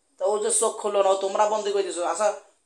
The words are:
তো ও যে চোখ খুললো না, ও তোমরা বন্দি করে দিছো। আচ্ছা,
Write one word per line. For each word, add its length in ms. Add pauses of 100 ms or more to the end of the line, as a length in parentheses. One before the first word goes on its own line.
(180)
তো 60
ও 140
যে 120
চোখ 300
খুললো 220
না, 80
ও 40
তোমরা 340
বন্দি 240
করে 100
দিছো। 220
আচ্ছা, 360 (260)